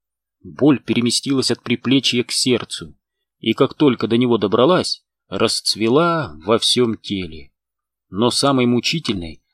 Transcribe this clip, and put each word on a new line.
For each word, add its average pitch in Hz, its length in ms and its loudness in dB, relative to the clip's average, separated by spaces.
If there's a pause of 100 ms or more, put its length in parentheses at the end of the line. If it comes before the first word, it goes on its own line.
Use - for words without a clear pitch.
(420)
Боль 120 400 2
переместилась 120 680 0
от 120 120 -4
предплечья 123 600 0
к - 80 -12
сердцу, - 680 -2 (400)
и 110 140 0
как 135 220 0
только 123 340 2
до 117 100 2
него 117 180 2
добралась, 113 680 0 (240)
расцвела 113 1080 0 (100)
во 110 140 2
всем 117 380 0
теле. 82 560 -10 (560)
Но 110 220 0
самой 135 360 2
мучительной 117 760 -2 (120)